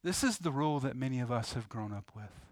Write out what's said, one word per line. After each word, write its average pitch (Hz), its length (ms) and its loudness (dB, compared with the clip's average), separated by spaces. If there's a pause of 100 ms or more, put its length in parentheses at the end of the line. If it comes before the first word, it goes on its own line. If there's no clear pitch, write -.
this 180 200 0
is 233 160 2
the 170 100 0
rule 143 300 2
that 127 160 0
many 131 240 0
of 120 120 0
us 113 220 0
have 110 160 -4
grown 107 240 -4
up 101 220 -8
with. 104 160 -12 (200)